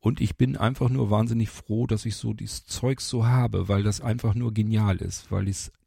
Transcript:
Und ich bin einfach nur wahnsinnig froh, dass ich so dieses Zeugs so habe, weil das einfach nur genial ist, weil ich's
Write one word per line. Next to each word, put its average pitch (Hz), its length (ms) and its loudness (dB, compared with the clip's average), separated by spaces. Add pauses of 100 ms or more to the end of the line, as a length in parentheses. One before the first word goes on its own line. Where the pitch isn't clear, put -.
Und 117 200 0
ich 117 160 0
bin 131 200 2
einfach 123 320 0
nur 123 220 0
wahnsinnig 110 400 2
froh, 117 360 -4
dass 110 180 -2
ich 107 120 -4
so 110 180 -4
dieses 110 320 -10
Zeugs - 420 -2
so 117 180 0
habe, 113 420 2
weil 101 160 2
das 104 160 0
einfach 110 340 0
nur 120 180 -2
genial 107 440 2
ist, - 340 -8
weil 98 160 0
ich's - 240 -4 (160)